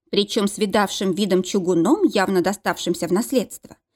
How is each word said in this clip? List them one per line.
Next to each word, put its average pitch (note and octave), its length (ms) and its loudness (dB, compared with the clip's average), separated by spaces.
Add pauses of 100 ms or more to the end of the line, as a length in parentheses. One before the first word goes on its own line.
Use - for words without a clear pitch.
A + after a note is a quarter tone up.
(100)
Причём G3+ 380 0
с - 100 -6
видавшим G3+ 540 0
видом F#3 300 0
чугуном, F#3 640 2
явно F#3+ 360 2
доставшимся F3 680 -2
в E3 40 0
наследство, - 640 -2 (200)